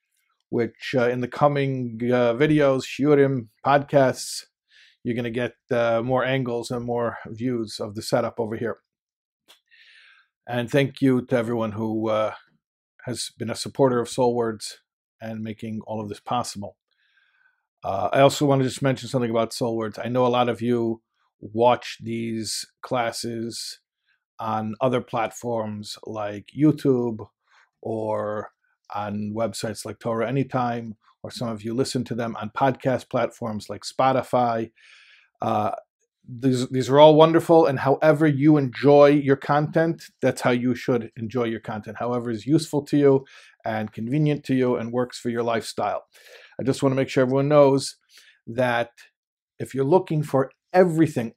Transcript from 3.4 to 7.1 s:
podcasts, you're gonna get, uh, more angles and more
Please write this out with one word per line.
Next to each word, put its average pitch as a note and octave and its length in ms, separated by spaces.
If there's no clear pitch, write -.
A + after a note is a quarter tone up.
podcasts, C#3 800
you're A#2+ 140
gonna A#2+ 120
get, A#2 260
uh, A#2 320
more B2+ 220
angles B2 480
and A#2+ 140
more A#2+ 320